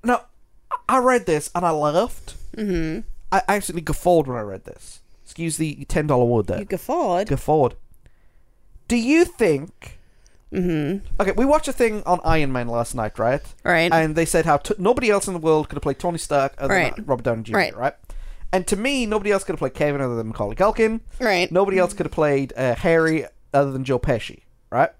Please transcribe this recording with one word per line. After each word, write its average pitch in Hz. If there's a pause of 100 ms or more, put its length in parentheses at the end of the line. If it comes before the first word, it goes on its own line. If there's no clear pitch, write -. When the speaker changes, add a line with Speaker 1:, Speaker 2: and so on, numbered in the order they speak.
Speaker 1:
now, 240 (640)
I 254
read 247
this 151
and 175
I 165
laughed. 156 (220)
Speaker 2:
Mm-hmm. 180 (320)
Speaker 1:
I 190
actually 185
guffawed 156
when 123
I -
read 95
this. - (240)
Excuse 165
the 147
ten 151
dollar 127
word 120
there. 98
Speaker 2:
You 208
guffawed? 208
Speaker 1:
Guffawed. 147 (1120)
Do 233
you 285
think - (540)
Speaker 2:
Mm-hmm. 175 (160)
Speaker 1:
Okay, 196
we 226
watched 285
a 269
thing 214
on 175
Iron 156
Man 120
last 117
night, 107
right? 127 (220)
Speaker 2:
Right. 170
Speaker 1:
And 160
they 165
said 160
how 151
t-, -
nobody 233
else 202
in 190
the 170
world 156
could -
have 143
played 139
Tony 175
Stark 139
other 139
Speaker 2:
Right. 175
Speaker 1:
than 214
Robert 123
Downey 113
Junior, 117
Speaker 2:
Right. -
Speaker 1:
right? 117 (580)
And 185
to 202
me, 247
nobody 208
else 196
could 180
have 151
played 135
Kevin 143
other 123
than 113
Macaulay 104
Culkin. 220 (180)
Speaker 2:
Right. 185
Speaker 1:
Nobody 190
else 175
could 160
have 143
played, 139
uh, 123
Harry 160 (260)
other 139
than 131
Joe 127
Pesci, 120 (280)
right? 135